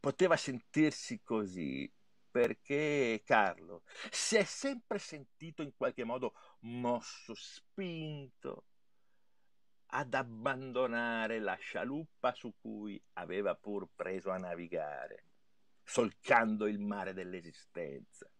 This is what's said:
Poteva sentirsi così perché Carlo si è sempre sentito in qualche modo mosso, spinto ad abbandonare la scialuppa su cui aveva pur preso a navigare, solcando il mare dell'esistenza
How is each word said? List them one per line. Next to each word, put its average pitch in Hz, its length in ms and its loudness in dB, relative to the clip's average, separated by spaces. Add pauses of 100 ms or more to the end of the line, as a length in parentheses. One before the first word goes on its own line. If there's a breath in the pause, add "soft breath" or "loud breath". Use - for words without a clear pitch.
Poteva 165 320 6
sentirsi 139 840 0
così 92 680 -2 (400)
perché 131 920 2
Carlo 90 600 4 (260 loud breath)
si - 260 0
è 202 80 6
sempre 240 540 -4
sentito 156 640 -10
in 143 120 -8
qualche 120 300 0
modo 123 300 -2 (260 loud breath)
mosso, 120 760 -4
spinto 156 1300 -8 (1200)
ad 127 260 -2
abbandonare 117 1300 0
la 98 160 0
scialuppa 131 800 -4
su 110 260 -12
cui 104 420 -8 (120)
aveva 90 400 -2
pur 101 400 -6
preso 92 360 -4
a 92 60 0
navigare, 85 880 -6 (580)
solcando 110 840 4
il 104 140 2
mare 101 340 -2
dell'esistenza 85 1300 -10